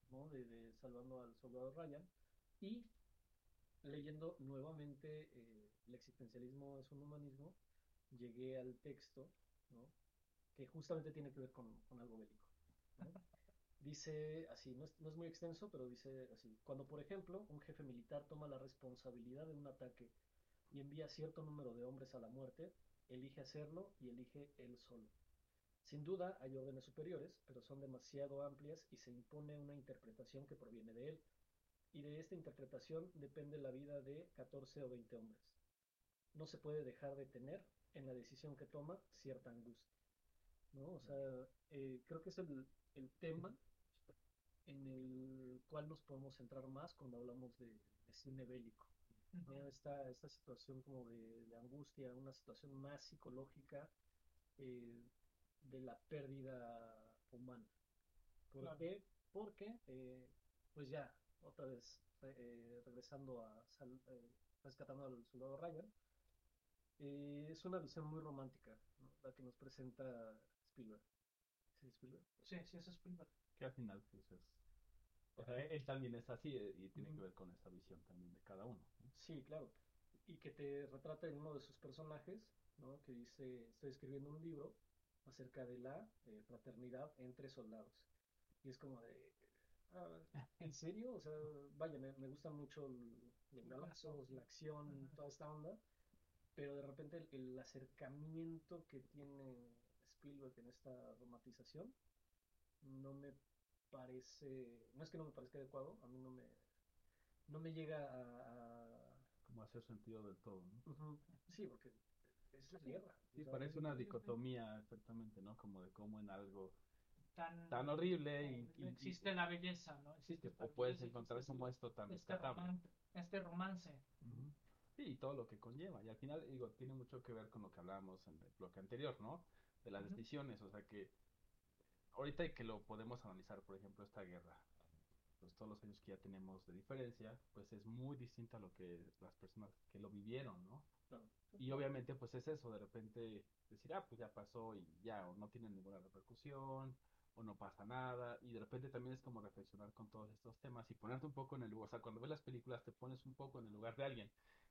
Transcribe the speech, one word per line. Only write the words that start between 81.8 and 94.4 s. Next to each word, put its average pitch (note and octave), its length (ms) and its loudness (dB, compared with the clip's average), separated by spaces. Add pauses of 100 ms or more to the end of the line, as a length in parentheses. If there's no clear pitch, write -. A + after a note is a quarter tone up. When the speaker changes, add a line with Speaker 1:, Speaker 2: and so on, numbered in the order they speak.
Speaker 1:
¿no? C3+ 260 -6
Que C3 100 -4
dice, A#2+ 560 -2
"Estoy C#3 200 -2
escribiendo C#3 400 0
un D#3 120 -2
libro D#3+ 340 0 (500)
acerca C3 400 -2
de B2 120 0
la, C#3+ 300 -2 (180)
eh, G#2+ 220 -8
fraternidad B2 720 -4
entre B2+ 300 -4
soldados". A2 440 -6 (680)
Y C3+ 60 -2
es B2+ 80 -2
como C3 240 -4
de, - 320 -10 (640)
ah, E3 520 -2 (120)
¿en D#3+ 140 2
serio? G#3+ 420 4
O E3+ 40 2
sea, D3+ 140 0 (440)
vaya, D#3 200 6
me, C3+ 160 0
me C3+ 140 -2
gustan D3+ 280 -2
mucho D3 300 -2
el, A#2+ 280 -2 (380)
los A#2+ 140 -8
Speaker 2:
El A#2 60 -6
Speaker 1:
balazos, D#3+ 320 -2 (120)
Speaker 2:
contexto. C3 200 -2
Speaker 1:
la B2+ 60 -4